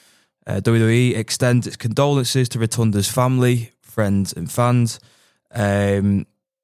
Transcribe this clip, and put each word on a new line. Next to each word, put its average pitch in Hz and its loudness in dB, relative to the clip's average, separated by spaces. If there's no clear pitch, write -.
Uh, 98 -4
W 113 2
W 113 4
E 120 2
extends 120 0
its - -10
condolences 131 0
to 113 -6
Rotunda's 110 0
family, 123 0
friends, 98 -2
and 82 -8
fans. 120 0
Um, 101 0